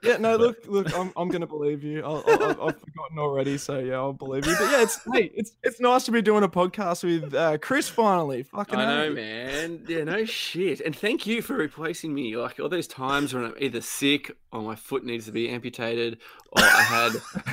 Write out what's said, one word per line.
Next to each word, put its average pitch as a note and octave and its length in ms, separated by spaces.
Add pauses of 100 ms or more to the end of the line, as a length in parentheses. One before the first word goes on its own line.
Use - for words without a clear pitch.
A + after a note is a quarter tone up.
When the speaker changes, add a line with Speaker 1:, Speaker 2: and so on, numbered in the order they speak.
Speaker 1:
Yeah, A3+ 140
no, A3+ 220
Speaker 2:
But - 20
Speaker 1:
look, A#3 260
look, F#3 320
I'm, F#3 200
I'm F3 100
gonna E3+ 180
believe D3 380
you. D3+ 180
I'll, D3 240
I'll, A4 180
I've, G4+ 180
I've - 180
forgotten D#3 380
already, C#3 400
so C#3 200
yeah, B2+ 180
I'll C3+ 180
believe C3+ 320
you. E4 120
But G4 120
yeah, C4+ 120
it's, - 160 (140)
hey, A#3+ 220
it's, - 180 (100)
it's B3 160
nice B3 280
to A3+ 60
be A#3 100
doing G#3 220
a F#3 40
podcast F3+ 560
with, D#3+ 300
uh, D3+ 240
Chris - 320
finally. E3+ 520
Fucking - 360
Speaker 3:
I G#2+ 80
know, D3 180
Speaker 1:
hell. D3+ 80
Speaker 3:
man. C#3 760
Yeah, E3 180
no G3 200
shit. F#3 560
And D#3 160
thank A3 300
you A3 160
for - 140
replacing D#3+ 580
me. B2 240
Like, A#2+ 200
all D3 120
those F3 160
times C3+ 480
when B2 100
I'm A2+ 140
either A#2 240
sick C#3+ 520 (180)
or A2+ 100
my A2 140
foot - 280
needs A#2 220
to A2 60
be A#2 180
amputated A#2 680 (320)
or - 100
I A#2 500 (400)